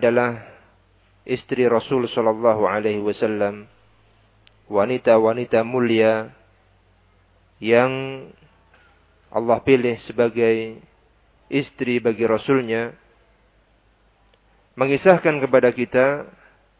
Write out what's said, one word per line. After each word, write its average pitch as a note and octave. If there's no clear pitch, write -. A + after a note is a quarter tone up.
adalah A#2+
istri B2
Rasul A#2
sallallahu A2
alaihi G#2
wasallam, G#2
wanita-wanita A2+
mulia A2+
yang C3
Allah A#2
pilih A#2+
sebagai A2+
istri B2+
bagi A2+
Rasulnya, A2+
mengisahkan D3
kepada B2
kita C3